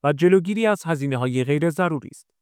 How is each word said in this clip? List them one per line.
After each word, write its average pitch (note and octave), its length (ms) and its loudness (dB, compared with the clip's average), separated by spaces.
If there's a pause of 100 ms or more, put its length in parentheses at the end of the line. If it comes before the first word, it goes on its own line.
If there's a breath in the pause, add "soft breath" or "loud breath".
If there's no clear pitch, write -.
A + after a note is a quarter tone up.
و D3 100 2
جلوگیری F#3+ 520 2
از G#3 200 0
هزینه‌های C3 580 -2
غیر D3 260 0
ضروری E3 420 -4
است. - 180 -20 (120)